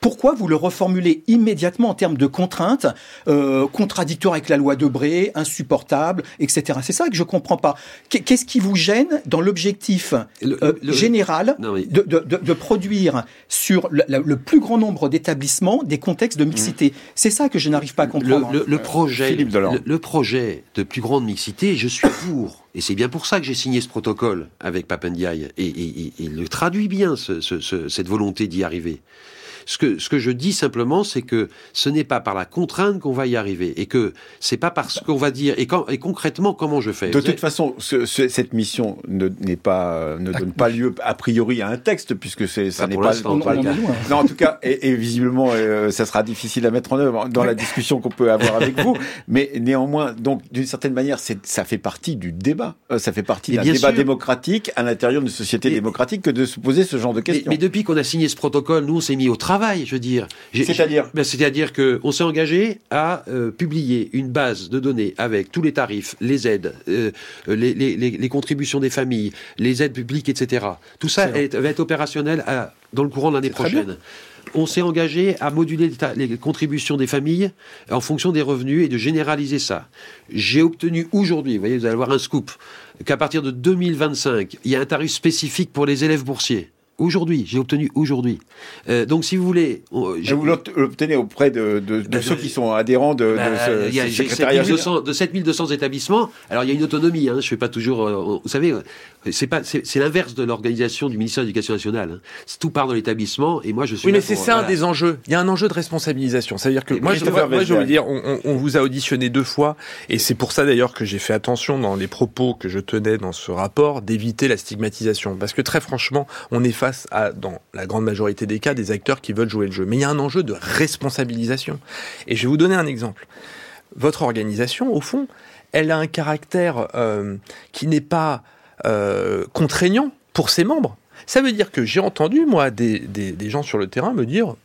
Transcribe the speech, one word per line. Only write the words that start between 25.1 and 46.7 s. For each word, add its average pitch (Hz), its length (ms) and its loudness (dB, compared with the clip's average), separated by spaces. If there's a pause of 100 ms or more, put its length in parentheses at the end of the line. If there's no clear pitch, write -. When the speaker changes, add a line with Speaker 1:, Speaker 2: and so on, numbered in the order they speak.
Speaker 2:
et, 92 80 -2
et, 85 60 -2
et, 82 480 -8
et 80 80 -8
le 78 200 -8
traduit 185 400 -2
bien, 185 280 -2
ce, 87 260 -6
ce, 85 180 -4
ce, 80 300 -6
cette 90 180 -6
volonté 104 400 -2
d'y 90 160 -2
arriver. 82 380 -6 (640)
Ce - 120 -8
que, 107 220 0
ce - 100 -8
que 151 80 0
je 123 140 0
dis 131 200 -2
simplement, 143 520 0
c'est 139 180 -4
que 117 260 0 (260)
ce - 160 -2
n'est 151 160 0
pas 123 160 -2
par 104 120 -2
la 92 120 -4
contrainte 185 540 -2
qu'on 143 120 -2
va 131 160 0
y 120 80 0
arriver 90 440 -2
et 101 60 -2
que 107 280 0 (260)
c'est - 180 -2
pas 170 140 0
parce - 280 -4
qu'on 151 180 0
va 143 120 2
dire, 135 280 0
et 131 100 0
quand, 175 220 0
et 131 100 -2
concrètement, 180 560 -2
comment 151 260 -2
je 107 100 -2
fais ? 95 180 -4
Speaker 3:
De - 20 -2
Speaker 2:
Vous 139 80 4
Speaker 3:
toute 143 100 0
Speaker 2:
avez 175 80 0
Speaker 3:
façon, 151 400 -2
ce, 123 300 0
ce, 131 220 2
cette - 240 -2
mission 110 440 -2 (100)
ne, 95 220 0 (120)
n'est 90 160 0
pas, 92 360 0
euh, 80 240 -4
ne 92 160 -4
Speaker 1:
Ah. - 60 -2
Speaker 3:
donne 92 140 -4
pas 120 160 2
lieu, 117 340 0
a 117 100 0
priori, 117 480 0
à 98 80 -4
un 127 80 -4
texte, 135 380 -2
puisque 98 320 -6
c'est, 98 240 -2
ça 90 120 -4
Speaker 2:
Pas 92 40 0
Speaker 3:
n'est 98 80 -2
Speaker 2:
pour 98 80 0
Speaker 3:
pas 110 60 4
Speaker 2:
l'instant, 110 240 0
Speaker 1:
On, - 20 2
Speaker 2:
en 98 60 2
tout - 40 -4
cas. - 100 2
Speaker 1:
on - 40 0
en - 20 2
est 95 140 0
loin. - 200 0 (140)
Speaker 3:
Non, 143 60 4
en 147 100 4
tout 131 80 4
cas, 156 300 2
et, 131 260 0
et 127 60 4
visiblement, 123 560 2
euh, 107 400 2
ça 107 160 0
sera 110 160 2
difficile 117 420 -4
à 113 60 4